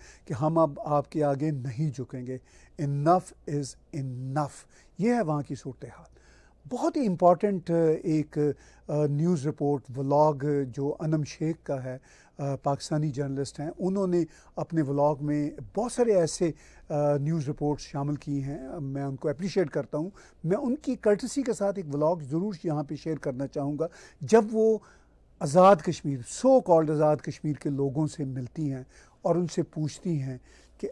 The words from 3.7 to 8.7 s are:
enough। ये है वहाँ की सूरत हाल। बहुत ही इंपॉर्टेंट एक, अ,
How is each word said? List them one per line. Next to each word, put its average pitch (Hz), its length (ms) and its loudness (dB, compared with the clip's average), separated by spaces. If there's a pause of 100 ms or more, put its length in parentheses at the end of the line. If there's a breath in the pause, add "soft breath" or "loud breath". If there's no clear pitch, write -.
enough। 131 640 -6 (320)
ये 240 140 2
है 240 80 0
वहाँ 151 200 -2
की 135 140 -8
सूरत 123 400 -14
हाल। - 160 -20 (560)
बहुत 285 280 -2
ही 294 60 0
इंपॉर्टेंट 180 680 2 (360)
एक, 151 320 0
अ, 147 140 2 (380)